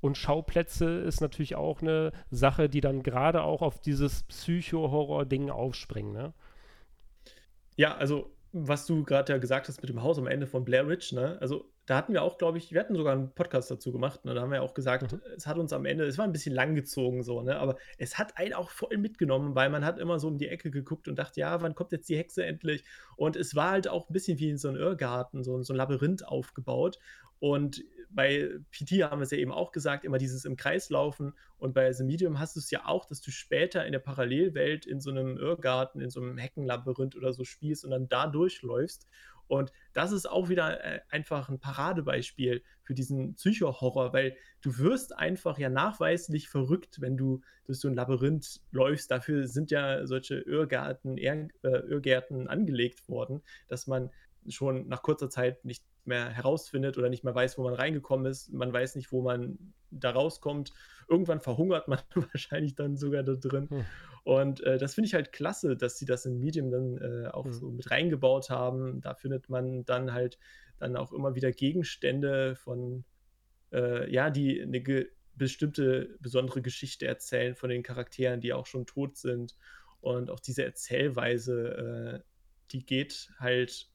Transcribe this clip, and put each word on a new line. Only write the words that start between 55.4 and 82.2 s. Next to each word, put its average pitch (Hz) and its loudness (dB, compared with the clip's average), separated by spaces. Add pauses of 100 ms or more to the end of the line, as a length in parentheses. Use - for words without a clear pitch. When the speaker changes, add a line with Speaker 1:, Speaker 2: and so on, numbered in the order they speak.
Speaker 2:
nicht 127 -10 (220)
mehr 120 -2
herausfindet 135 0
oder 123 4
nicht 123 -4
mehr 123 0
weiß, 127 2
wo 131 -2
man 123 0
reingekommen 135 0
ist. 131 -4
Man 127 -2
weiß 123 0
nicht, 131 -8
wo 131 2
man 123 -2 (180)
da 131 0
rauskommt. 143 0 (360)
Irgendwann 165 4
verhungert 156 2
man 135 2
<laughs> - -6
wahrscheinlich 147 -2
dann 143 -2
sogar 139 0
da 135 2
drin. 135 -2
Speaker 1:
Hm. 135 -2 (380)
Speaker 2:
Und, 135 4
äh, 131 4
das 135 -2
finde 220 4
ich 226 0
halt 156 0
klasse, 147 0
dass 123 -2
sie 139 -8
das 127 0
in 123 -2
Medium 143 0
dann, 127 -2
äh, 120 -6
auch - -8
Speaker 1:
Hm. 131 -6
Speaker 2:
so 123 -8
mit 123 -6
reingebaut 135 4
haben. 131 -2
Da 135 -6
findet 135 -6
man 127 -2
dann 127 0
halt 123 -2 (380)
dann 127 -4
auch 127 -4
immer 139 -2
wieder 131 2
Gegenstände 139 0
von, 123 -8 (680)
äh, 123 0
ja, 135 4
die 139 2
eine 127 -2
ge-, 131 0 (260)
bestimmte, 135 0
besondere 127 0
Geschichte 127 -6
erzählen 123 -2
von 127 -4
den 123 -2
Charakteren, 123 -2
die 120 0
auch 127 -4
schon 127 -6
tot 139 -6
sind. 120 -4 (460)
Und 123 -2
auch - -8
diese 135 -4
Erzählweise, 120 -4